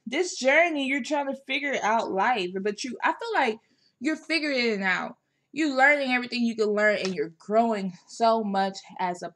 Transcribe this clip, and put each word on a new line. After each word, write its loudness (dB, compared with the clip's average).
This -4
journey, 2
you're -2
trying -2
to -6
figure -2
out 0
life, 0
but -4
you, -8
I 2
feel -8
like 0
you're -2
figuring -2
it -4
out. -2
You're -2
learning 4
everything -2
you 0
can 2
learn, 4
and -2
you're -4
growing 0
so 2
much -2
as -4
a -8